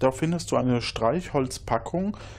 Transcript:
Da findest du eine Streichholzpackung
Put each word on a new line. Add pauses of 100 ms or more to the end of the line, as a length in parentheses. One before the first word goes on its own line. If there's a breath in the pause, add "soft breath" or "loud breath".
Da
findest
du
eine
Streichholzpackung (220 loud breath)